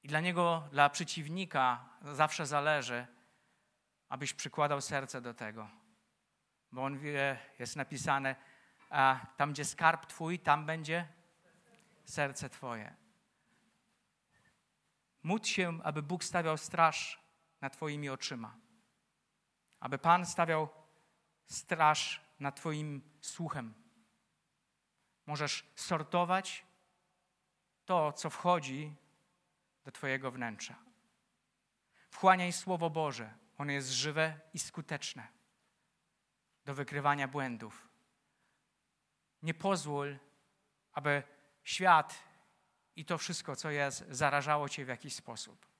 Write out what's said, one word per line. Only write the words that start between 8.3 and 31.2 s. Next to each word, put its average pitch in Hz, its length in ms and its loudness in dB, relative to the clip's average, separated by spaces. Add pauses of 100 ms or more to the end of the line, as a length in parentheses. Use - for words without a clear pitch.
a 135 300 6 (160)
tam, 143 160 2
gdzie 147 120 -4
skarb 165 420 2
twój, 165 320 -4
tam 151 280 4
będzie 160 420 -4 (960)
serce 139 460 -4
twoje. 117 460 -10 (2250)
Módl 185 220 0
się, 175 400 0
aby 151 180 -2
Bóg 165 220 -4
stawiał 160 320 0
straż - 680 2 (360)
nad 135 120 -6
twoimi 147 360 -6
oczyma. 127 480 -8 (1200)
Aby 135 180 -6
Pan 175 280 4
stawiał 160 420 0 (800)
straż - 760 2 (160)
nad 139 160 -4
twoim 151 460 -4 (180)
słuchem. 131 540 -8 (1500)
Możesz 147 480 -4
sortować 175 920 0 (1160)
to, 156 280 2
co 151 180 -6
wchodzi 151 680 0 (880)
do 131 80 -16
twojego 135 380 -2
wnętrza. 117 440 -8 (1400)